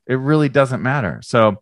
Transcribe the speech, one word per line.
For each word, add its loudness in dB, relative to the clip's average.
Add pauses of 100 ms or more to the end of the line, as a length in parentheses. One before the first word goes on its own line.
it -4
really 0
doesn't 0
matter. -4
So, 2